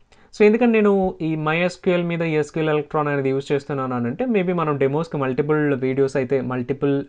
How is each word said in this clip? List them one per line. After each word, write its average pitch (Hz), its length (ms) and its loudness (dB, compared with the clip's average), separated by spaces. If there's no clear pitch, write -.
So, 220 40 4
ఎందుకంటే 226 300 6
నేను 196 480 2
ఈ 160 160 -2
మైఎస్క్యూఎల్ 175 680 0
మీద 170 180 -2
ఎస్క్యూఎల్ 156 480 0
ఎలక్ట్రాన్ 151 380 0
అనేది 139 220 0
యూజ్ 139 220 -2
చేస్తున్నాను 135 440 -2
అని 120 100 -2
అంటే, 131 180 -4
maybe 190 280 0
మనం 156 260 0
డెమోస్కి 143 380 0
మల్టిపుల్ 143 580 0
వీడియోస్ 131 420 0
అయితే, 131 240 0
మల్టిపుల్ 127 680 -2